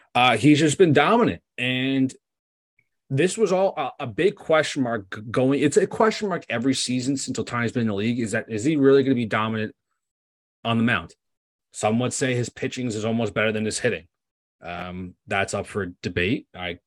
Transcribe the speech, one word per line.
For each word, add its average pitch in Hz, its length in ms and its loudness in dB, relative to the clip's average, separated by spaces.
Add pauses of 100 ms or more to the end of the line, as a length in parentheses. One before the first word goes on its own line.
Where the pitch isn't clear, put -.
(140)
Uh, 123 240 4
he's 139 220 6
just 151 180 2
been 165 160 6
dominant. 151 480 4 (160)
And 131 560 0 (960)
this 160 280 0
was 202 140 2
all 190 240 2
a, 139 160 -4 (100)
a 131 60 -8
big 160 280 0
question 156 480 0
mark 113 300 -4
g-, 107 80 -10 (100)
going. 131 280 2
It's 147 180 2
a 185 100 6
question 220 420 0
mark 170 180 -6
every 120 280 0
season 127 420 -4
since 127 200 -8
Ohtani's 117 340 -4
been 123 100 -2
in 113 60 0
the 104 80 -2
league, 117 240 -2
is 110 120 -4
that, 110 180 -4
is 110 140 -4
he 156 120 2
really 135 280 6
gonna 131 120 2
be 120 100 -2
dominant 110 500 -4 (880)
on 117 140 0
the 113 60 2
mound? 101 320 -2 (560)
Some 110 280 0
would 123 140 -2
say 127 220 -2
his 120 140 -2
pitching 127 380 -6
is 107 160 -4
almost 113 300 -2
better 110 180 0
than 107 140 -2
his 104 140 -4
hitting. 90 280 -4 (540)
Um, 90 540 -12 (120)
that's 98 260 -2
up 101 140 -6
for 98 200 -6 (140)
debate. 92 540 -2
I 90 320 -10